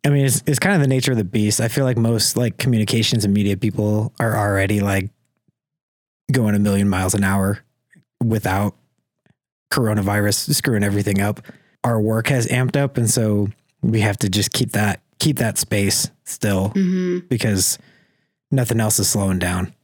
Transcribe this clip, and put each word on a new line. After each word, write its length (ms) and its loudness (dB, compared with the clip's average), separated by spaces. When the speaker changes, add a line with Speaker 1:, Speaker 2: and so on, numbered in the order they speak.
Speaker 1:
I 60 4
mean, 160 4
it's, 200 0
it's 120 0
kind 160 2
of 80 4
the 60 2
nature 240 0
of 40 0
the 80 0
beast. 340 0
I 100 0
feel 180 0
like 100 0
most, 400 0
like, 220 -2
communications 680 0
and 80 2
media 240 2
people 640 -2
are 160 0
already, 440 0
like, 280 0
going 240 2
a 40 0
million 320 2
miles 240 -2
an 100 0
hour 360 0
without 520 -2
coronavirus 840 0
screwing 300 0
everything 360 0
up. 200 -2
Our 160 0
work 280 0
has 200 2
amped 280 0
up, 200 0
and 140 0
so 380 2
we 180 2
have 180 0
to 100 0
just 240 0
keep 200 -2
that, 280 0
keep 200 0
that 200 -2
space 520 -2
still 460 -2
Speaker 2:
Mm-hmm. 580 -2
Speaker 1:
because 500 0
nothing 300 0
else 180 0
is 100 0
slowing 300 0
down. 340 -4